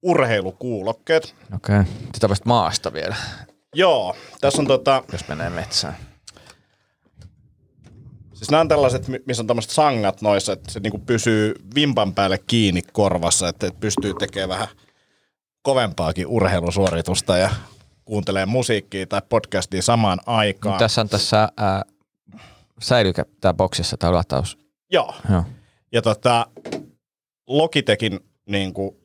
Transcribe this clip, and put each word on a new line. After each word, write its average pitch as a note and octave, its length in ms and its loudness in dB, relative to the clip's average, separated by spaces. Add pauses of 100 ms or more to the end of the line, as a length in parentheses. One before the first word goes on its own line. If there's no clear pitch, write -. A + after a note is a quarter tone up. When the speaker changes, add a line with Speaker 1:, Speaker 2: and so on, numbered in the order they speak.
Speaker 1:
urheilukuulokkeet. A#2 1300 0 (200)
Speaker 2:
Okei. G2+ 240 2 (360)
Sitä - 120 0
on G2 40 4
vasta G2+ 180 -2
maasta A2 440 0
vielä. D#2+ 240 -6 (580)
Speaker 1:
Joo, C#3 420 2 (240)
tässä C#3+ 220 2
on C#3 40 0
tota C3+ 360 2 (100)
Speaker 2:
Jos - 160 -10
menee D#2+ 220 -6
metsään. E2 460 -6 (2500)
Speaker 1:
Siis - 160 -10
nää D3+ 100 4
on E3 80 2
tällaiset, C3+ 400 2
mi-, B2+ 180 -8
missä A#2 160 -4
on A2+ 40 -6
tämmöset A#2 240 0
sangat A#2+ 520 2
noissa, G2+ 300 2
että - 200 -10
se G#2+ 80 -8
niinku G#2 180 -4
pysyy A2 560 0 (200)
vimpan B2 400 2
päälle F#2+ 320 2
kiinni G2 360 2 (100)
korvassa, F2 560 2
että, F2+ 180 -6
että - 140 -8
pystyy G2+ 340 -2
tekemään F#2+ 340 -6
vähän F#2 200 -4 (920)
kovempaakin F#2 640 0
urheilusuoritusta F2+ 1080 0
ja F#2+ 140 2 (540)
kuuntelee G2 420 -2
musiikkia G#2 600 -2
tai G2+ 220 -4
podcastia F#2+ 540 -2
samaan A2 440 2
aikaan. G#2+ 460 -2
Speaker 2:
Mut F#2+ 60 -2
tässä A2 220 2
on G#2+ 80 -2
tässä, G#2+ 480 2
ää, G2 260 0 (1000)
säilyykö G#2 420 2 (160)
tää F2+ 140 2
boksissa - 420 -2
tää E2+ 160 2
lataus? E2+ 460 0 (340)
Speaker 1:
Joo. E3+ 220 0 (160)
Speaker 2:
Joo. F2 140 4 (480)
Speaker 1:
Ja A2+ 100 2
tota, A#2 440 2 (1000)
Logitechin A#2+ 720 0 (260)
niinku G2 580 -4